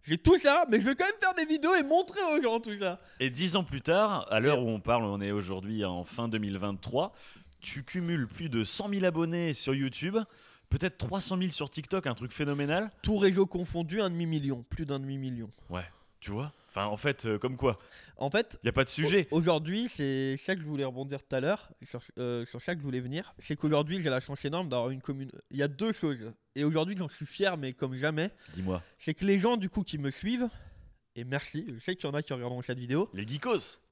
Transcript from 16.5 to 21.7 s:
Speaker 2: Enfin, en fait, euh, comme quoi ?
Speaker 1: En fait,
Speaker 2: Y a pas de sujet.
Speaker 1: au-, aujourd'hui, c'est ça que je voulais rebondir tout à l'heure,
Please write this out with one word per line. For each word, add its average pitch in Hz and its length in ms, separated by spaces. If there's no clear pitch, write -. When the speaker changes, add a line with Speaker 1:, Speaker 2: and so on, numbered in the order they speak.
Speaker 2:
Enfin, 98 160
en 104 100
fait, 135 300
euh, 107 120
comme 127 200
quoi ? 123 200
Speaker 1:
En 139 140
fait, - 340
Speaker 2:
Y 113 60
a - 20
pas 135 120
de - 40
sujet. 160 420
Speaker 1:
au-, 151 60
aujourd'hui, 170 540
c'est 135 480
ça 190 180
que 165 60
je 151 40
voulais 139 200
rebondir 135 360
tout - 140
à 131 40
l'heure, 185 300